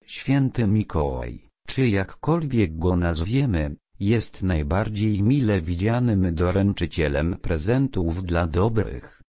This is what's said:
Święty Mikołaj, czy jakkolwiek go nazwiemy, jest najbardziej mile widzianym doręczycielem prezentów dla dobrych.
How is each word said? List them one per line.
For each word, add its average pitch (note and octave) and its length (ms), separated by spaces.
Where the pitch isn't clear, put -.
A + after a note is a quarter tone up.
Święty C3+ 600
Mikołaj, C2+ 800
czy B2+ 220
jakkolwiek A2 880
go F2+ 180
nazwiemy, F2 800
jest G#2+ 440
najbardziej G2 800
mile G#2+ 380
widzianym F#2+ 720
doręczycielem F2 1080
prezentów F2+ 840
dla E2+ 240
dobrych. G2+ 800